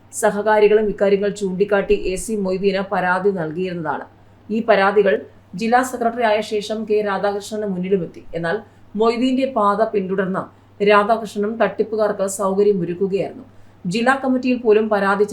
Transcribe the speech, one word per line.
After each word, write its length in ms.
സഹകാരികളും 720
ഇക്കാര്യങ്ങൾ 480
ചൂണ്ടിക്കാട്ടി 580
എ 20
സി 180
മൊയ്തീന് 480
പരാതി 480
നൽകിയിരുന്നതാണ്. 680
ഈ 100
പരാതികൾ 460
ജില്ലാ 200
സെക്രട്ടറി 400
ആയ 60
ശേഷം 280
കെ 80
രാധാകൃഷ്ണന് 640
മുന്നിലുമെത്തി. 500
എന്നാൽ 180
മൊയ്തീന്റെ 560
പാത 240
പിന്തുടർന്ന് 500
രാധാകൃഷ്ണനും 600
തട്ടിപ്പുകാർക്ക് 640
സൗകര്യമൊരുക്കുകയായിരുന്നു. 1080
ജില്ലാ 280
കമ്മിറ്റിയിൽ 380
പോലും 340
പരാതി 380